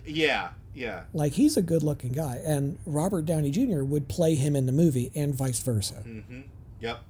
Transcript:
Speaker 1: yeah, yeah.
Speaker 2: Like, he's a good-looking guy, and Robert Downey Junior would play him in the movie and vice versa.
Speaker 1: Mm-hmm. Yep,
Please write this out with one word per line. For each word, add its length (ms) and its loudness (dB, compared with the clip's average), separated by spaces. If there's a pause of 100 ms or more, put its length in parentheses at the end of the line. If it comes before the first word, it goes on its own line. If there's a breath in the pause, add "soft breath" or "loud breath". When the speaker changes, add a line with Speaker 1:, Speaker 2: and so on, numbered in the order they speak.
Speaker 1:
yeah, 440 0 (260)
yeah. 380 -8
Speaker 2:
Like, 200 0
he's 240 4
a 60 4
good-looking 480 0
guy, 340 -4
and 400 0
Robert 400 0
Downey 240 2
Junior 340 2
would 240 0
play 280 2
him 200 2
in 120 2
the 40 0
movie 440 4
and 180 0
vice 280 -2
versa. 440 -2
Speaker 1:
Mm-hmm. 360 -14 (380)
Yep, 200 -6 (100)